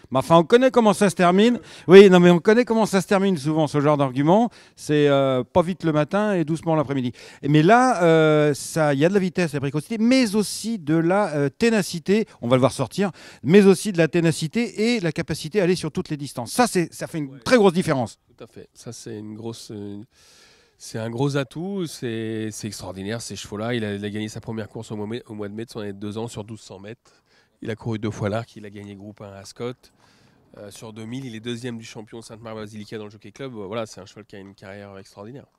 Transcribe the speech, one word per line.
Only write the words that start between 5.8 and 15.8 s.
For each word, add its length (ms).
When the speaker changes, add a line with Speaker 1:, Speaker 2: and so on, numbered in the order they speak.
Speaker 1:
le 80
matin 400
et 100
doucement 320
l'après-midi. 380
Et, 40
mais 160
là, 400
euh, 500
ça, 400
il 60
y 60
a 20
de 60
la 80
vitesse, 300
de 40
la 60
précocité, 360
mais 380
aussi 420
de 180
la, 400
euh, 120
ténacité. 800
On 80
va 80
le 20
voir 140
sortir, 380
mais 220
aussi 280
de 40
la 120
ténacité 840
et 60
la 140
capacité 480
à 20
aller 140
sur 120